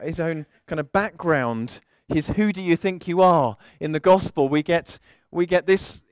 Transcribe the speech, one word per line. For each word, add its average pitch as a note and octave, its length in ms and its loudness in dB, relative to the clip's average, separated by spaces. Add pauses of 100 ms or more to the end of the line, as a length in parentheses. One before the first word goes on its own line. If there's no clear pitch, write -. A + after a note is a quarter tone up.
his D#3+ 200 -8
own D#3+ 260 -4 (220)
kind D#3 100 -6
of D3 140 -6
background, C3+ 880 -2 (260)
his D3+ 220 -2
"Who G#3 240 0
do F#3 100 -8
you E3+ 140 2
think F#3 320 -6
you F3 120 0
are?" D#3 360 4 (240)
in D3+ 100 -6
the D#3 80 -2
gospel, F#3 500 2
we D3+ 140 0
get, E3+ 380 -4 (320)
we F3 120 -2
get F3 220 0
this - 460 -2